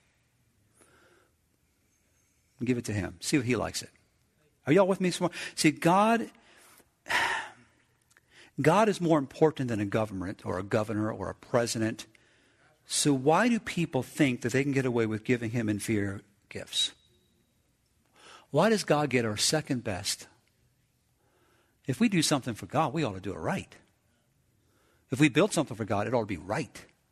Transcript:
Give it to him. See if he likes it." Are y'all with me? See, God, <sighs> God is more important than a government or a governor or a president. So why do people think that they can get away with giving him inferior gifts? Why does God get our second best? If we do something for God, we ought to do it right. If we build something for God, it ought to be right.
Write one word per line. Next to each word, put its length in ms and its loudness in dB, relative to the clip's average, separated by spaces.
Give 140 0
it 80 -8
to 60 -4
him. 280 -4
See 160 0
if 80 2
he 120 2
likes 260 -4
it." 80 -16
Are 60 4
y'all 140 6
with 140 0
me? 120 0
See, 160 4
God, 600 2
<sighs> 1500 -8
God 280 4
is 120 -2
more 180 4
important 500 0
than 100 -2
a 60 0
government 600 -4
or 140 -4
a 40 -6
governor 500 -2
or 160 -8
a 60 -8
president. 720 -2
So 260 0
why 360 4
do 100 2
people 440 -2
think 380 0
that 120 -2
they 100 2
can 100 0
get 140 0
away 200 2
with 180 -4
giving 260 0
him 180 -2
inferior 540 -2
gifts? 440 -6
Why 200 4
does 140 0
God 260 2
get 140 2
our 120 -4
second 480 0
best? 420 -6
If 140 -2
we 80 2
do 140 2
something 320 0
for 120 -14
God, 260 0
we 120 -2
ought 100 -4
to 60 -10
do 120 -8
it 60 -8
right. 360 -6
If 100 0
we 80 6
build 240 2
something 240 -4
for 80 -4
God, 220 -2
it 80 -4
ought 60 2
to 60 -4
be 100 -6
right. 480 -8